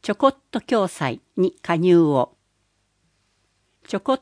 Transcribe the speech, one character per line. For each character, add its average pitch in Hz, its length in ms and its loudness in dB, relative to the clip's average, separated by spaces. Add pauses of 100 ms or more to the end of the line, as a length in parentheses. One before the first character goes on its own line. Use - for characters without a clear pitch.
ち - 100 -4
ょ 202 40 -6
こ 269 140 2
っ 269 80 -2 (140)
と - 100 -6
共 214 260 -2
済 131 340 -8 (140)
に 185 260 -2
加 170 140 -2
入 175 240 4
を。 143 360 0 (1500)
ち - 80 -6
ょ 202 40 -6
こ 262 140 -2
っ 262 80 -4